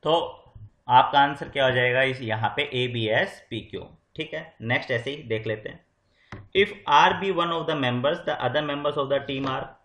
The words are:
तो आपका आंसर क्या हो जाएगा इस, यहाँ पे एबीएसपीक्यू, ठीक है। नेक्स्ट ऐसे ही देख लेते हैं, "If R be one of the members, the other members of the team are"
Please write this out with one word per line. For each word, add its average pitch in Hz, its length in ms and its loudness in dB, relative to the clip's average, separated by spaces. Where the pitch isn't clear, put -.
तो 151 80 0
आपका 135 300 6
आंसर 143 300 0
क्या 135 160 0
हो 127 60 4
जाएगा 123 320 2
इस, 131 180 -2
यहाँ 110 340 -2
पे 147 80 0
एबीएसपीक्यू, 120 1040 -2
ठीक - 180 -8
है। 160 280 -12
नेक्स्ट 123 300 -2
ऐसे 120 200 -2
ही 143 120 -8
देख 110 240 -4
लेते 110 220 -6
हैं, - 140 -20
"If 202 140 4
R 160 240 8
be 190 180 -4
one 170 180 0
of 160 160 -4
the 156 100 -2
members, 127 440 0
the 151 180 -4
other 127 240 0
members 147 340 -4
of 139 140 -2
the 139 140 2
team 135 240 -4
are" 131 160 -6